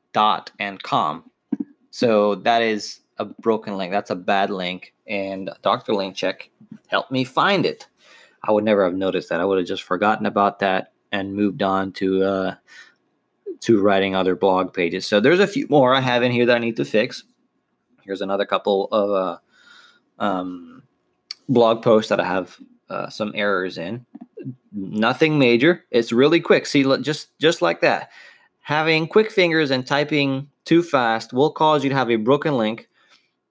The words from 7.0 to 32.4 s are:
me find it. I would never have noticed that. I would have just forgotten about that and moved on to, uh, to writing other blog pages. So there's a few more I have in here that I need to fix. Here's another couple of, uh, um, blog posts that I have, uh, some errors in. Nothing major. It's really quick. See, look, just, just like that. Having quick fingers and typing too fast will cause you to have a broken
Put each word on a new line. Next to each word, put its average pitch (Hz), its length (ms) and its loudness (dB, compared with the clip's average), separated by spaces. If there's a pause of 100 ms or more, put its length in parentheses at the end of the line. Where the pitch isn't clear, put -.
me 131 140 -2
find 175 400 0
it. - 200 -6 (560)
I 107 120 0
would 107 100 2
never 101 220 4
have 87 100 -2
noticed 92 320 -4
that. 85 140 -2
I 95 40 0
would 98 120 2
have 87 100 -2
just 92 160 -8
forgotten 104 420 0
about 101 340 0
that 95 340 -2 (180)
and 98 240 -6
moved 101 260 -2
on 95 300 -2
to, 95 320 0
uh, 95 320 -2 (1040)
to 110 220 2
writing 98 340 2
other 92 220 0
blog 92 360 0
pages. 90 320 -4
So 104 140 2
there's 165 220 4
a 196 60 2
few - 220 -4
more 131 240 4
I 135 60 2
have 123 240 0
in 123 80 2
here 120 140 2
that 120 100 4
I 120 40 2
need 117 180 -6
to 139 80 -4
fix. - 400 -2 (800)
Here's 98 160 -8
another 98 240 -2
couple 98 400 0
of, 104 260 0
uh, - 1120 -8
um, 90 600 -6 (640)
blog 117 340 2
posts 107 240 4
that 98 140 0
I 92 40 -2
have, 90 320 -6 (320)
uh, 98 200 -8
some 107 240 -8
errors 92 440 -2
in. 104 280 -10 (640)
Nothing 113 680 0
major. 131 520 4
It's 117 200 0
really 147 280 4
quick. 160 260 2
See, 139 180 2
look, 131 180 0
just, 143 380 -8
just 160 220 2
like 170 200 0
that. 123 280 0 (520)
Having 156 460 0
quick 220 240 2
fingers 160 400 2
and 127 140 -2
typing 143 640 -2 (160)
too 170 180 4
fast 117 500 0
will 147 180 2
cause 151 320 2
you 139 60 0
to 135 60 -2
have 123 140 0
a 117 60 2
broken 135 420 0